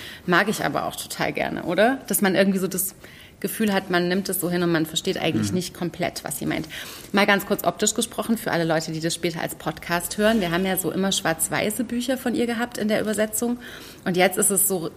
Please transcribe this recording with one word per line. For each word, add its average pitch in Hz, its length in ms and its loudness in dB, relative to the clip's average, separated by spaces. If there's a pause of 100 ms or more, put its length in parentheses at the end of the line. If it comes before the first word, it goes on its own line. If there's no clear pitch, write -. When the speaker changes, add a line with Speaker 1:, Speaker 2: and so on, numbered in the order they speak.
(260)
Speaker 1:
mag 185 220 4
ich - 160 -2
aber 139 220 0
auch - 100 -6
total - 380 -4
gerne, - 300 -4
oder? 214 440 2
Dass - 140 0
man 190 140 4
irgendwie 196 240 4
so 190 80 0
das - 280 -4 (460)
Gefühl 202 320 0
hat, 190 160 0
man 175 180 4
nimmt 190 220 0
es 185 100 -2
so 165 100 0
hin 175 140 2
und 170 80 4
man 160 140 4
versteht - 340 -2
eigentlich - 300 2
Speaker 2:
Mhm. 180 60 0
Speaker 1:
nicht 180 180 -4
komplett, - 500 -4
was - 160 -6
sie - 60 -6
meint. 151 240 -4 (420)
Mal 202 140 4
ganz 202 200 4
kurz - 200 0
optisch 208 300 0
gesprochen, 226 420 -2
für - 140 -6
alle 170 120 2
Leute, 160 300 0
die 156 80 -6
das 165 140 0
später 165 260 -4
als - 140 -6
Podcast - 640 -4
hören. 220 220 4
Wir 170 120 0
haben 185 140 2
ja 185 120 0
so 175 120 0
immer 190 220 0
schwarz-weiße 170 720 0
Bücher 240 340 -2
von 247 160 -2
ihr 233 120 0
gehabt 233 320 -4
in 208 100 -2
der 214 140 2
Übersetzung. 220 560 0 (480)
Und 180 100 2
jetzt 185 220 6
ist 208 140 4
es 190 180 2
so 175 280 -2